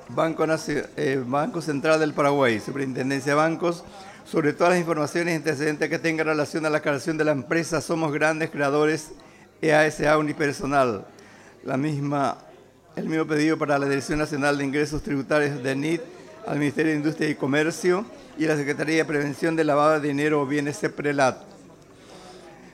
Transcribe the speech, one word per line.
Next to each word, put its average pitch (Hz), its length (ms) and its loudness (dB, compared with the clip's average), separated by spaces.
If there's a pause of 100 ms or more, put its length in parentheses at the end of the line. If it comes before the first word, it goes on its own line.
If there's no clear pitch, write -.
Banco 156 360 0
Nacio-, 156 420 -2 (100)
eh, 135 280 0
Banco 147 360 -2
Central 156 380 2
del 151 140 2
Paraguay, 143 460 4
Superintendencia 135 720 -4
de 147 60 4
Bancos, 165 460 0 (400)
sobre 147 300 0
todas 175 200 4
las 180 60 4
informaciones 165 540 0
y 160 40 0
antecedentes 151 520 -2
que 165 80 -2
tengan 160 300 0
relación 156 380 0
a 156 40 0
la 151 120 0
creación 151 360 -2
de 151 60 2
la 151 80 4
empresa 151 500 0
Somos 160 320 -2
Grandes 156 380 0
Creadores 151 640 0 (480)
E 156 120 2
A 151 140 6
S 151 200 -2
A 151 120 6
Unipersonal, 143 880 0 (600)
la 135 80 -2
misma, 143 640 -2 (580)
el 220 140 -6
mismo 160 180 0
pedido 156 300 2
para 143 200 2
la 139 120 0
Dirección 139 300 -2
Nacional 147 380 0
de 143 60 -2
Ingresos 143 400 -2
Tributarios, 147 580 0
denit, 143 380 -2 (460)
al 147 140 -2
Ministerio 151 340 0
de 151 60 -2
Industria 151 280 -2
y 147 80 -2
Comercio 165 680 0 (320)
y 156 80 0
la 156 100 2
Secretaría 147 440 0
de 151 60 2
Prevención 147 520 0
del 156 100 2
Lavado 147 320 4
de 147 80 -2
Dinero 147 340 2
o 139 40 0
Bienes, 143 320 -2
seprelat. 139 680 0 (1300)